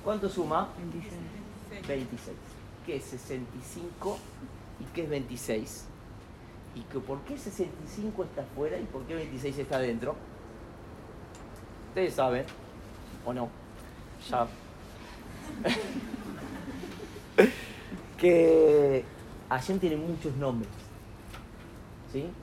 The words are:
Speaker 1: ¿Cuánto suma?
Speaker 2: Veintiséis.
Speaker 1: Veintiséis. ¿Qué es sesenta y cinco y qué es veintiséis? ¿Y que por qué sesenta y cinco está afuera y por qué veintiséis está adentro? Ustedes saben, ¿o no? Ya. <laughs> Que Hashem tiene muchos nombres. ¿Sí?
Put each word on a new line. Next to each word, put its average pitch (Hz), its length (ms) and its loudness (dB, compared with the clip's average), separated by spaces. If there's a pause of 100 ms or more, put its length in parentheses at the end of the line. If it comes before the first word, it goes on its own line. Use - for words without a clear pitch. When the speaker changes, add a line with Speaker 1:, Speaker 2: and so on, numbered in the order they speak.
Speaker 1:
¿Cuánto 202 240 2
suma? 165 400 2 (100)
Speaker 2:
Veintiséis. 170 1080 -8
Speaker 1:
Veintiséis. 120 500 -2 (480)
¿Qué 156 120 -2
es 131 80 -4
sesenta 127 520 -6
y 127 40 -8
cinco 175 560 -4 (600)
y - 60 -8 (100)
qué 170 100 -2
es 151 60 -2
veintiséis? 123 760 -2 (920)
¿Y 117 60 -8
que - 180 -6
por 135 220 -6
qué 285 160 -6
sesenta 185 360 -2 (120)
y - 20 -8
cinco 208 380 -2
está - 160 -6
afuera 151 360 -2
y - 60 -2
por 131 200 -6
qué 160 120 -4
veintiséis 139 420 -4
está 139 200 0
adentro? 123 400 2 (1700)
Ustedes 180 220 4
saben, 131 320 4 (800)
¿o 127 80 0
no? 123 140 0 (840)
Ya. 120 180 6 (3000)
<laughs> 202 100 12 (680)
Que 156 880 10 (420)
Hashem 131 320 2
tiene 170 160 4
muchos 156 400 0
nombres. 120 340 2 (1400)
¿Sí? 139 140 0 (180)